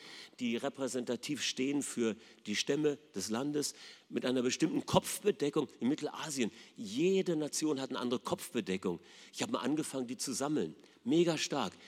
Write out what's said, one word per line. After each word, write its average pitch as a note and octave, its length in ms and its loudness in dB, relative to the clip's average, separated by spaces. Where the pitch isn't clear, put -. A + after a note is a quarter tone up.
die A#2 160 0
repräsentativ B2+ 840 -4
stehen C#3 400 0
für A2 340 0
die G#2 100 -2
Stämme D3 420 2
des F#2+ 140 -4
Landes, C#3+ 460 0
mit - 160 -2
einer B2+ 180 2
bestimmten C3+ 440 2
Kopfbedeckung. C#3+ 800 2
In A#2 80 4
Mittelasien, C#3+ 640 0
jede E3 600 2
Nation D3+ 440 0
hat C3 100 -4
eine B2+ 80 -4
andere A#2+ 220 0
Kopfbedeckung. F#2+ 800 -2
Ich - 100 -6
habe A2+ 100 -4
mal B2 80 0
angefangen, C3+ 460 -2
die A#2+ 100 -6
zu - 160 -4
sammeln. B2+ 420 0
Mega D#3+ 320 4
stark. B2 380 -2